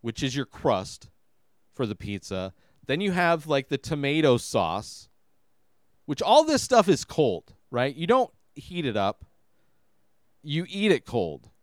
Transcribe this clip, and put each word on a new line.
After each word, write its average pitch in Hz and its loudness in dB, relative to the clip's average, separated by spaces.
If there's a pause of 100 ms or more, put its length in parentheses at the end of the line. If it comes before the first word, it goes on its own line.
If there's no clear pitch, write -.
which 117 -8
is 127 -4
your 135 -6
crust - -4 (640)
for 131 -4
the 104 -6
pizza. 95 -10 (320)
Then 151 -4
you 202 -2
have, 170 0
like, 143 -2
the 139 -4
tomato 147 2
sauce, 98 -4 (960)
which 147 -4
all 262 8
this 311 2
stuff 214 4
is 160 4
cold, 113 -2 (180)
right? 123 -2
You 165 -8
don't 240 2 (240)
heat 170 -8
it 107 -2
up. 101 -2 (1160)
You 156 -4
eat 202 -2
it 139 2
cold. 85 -6 (120)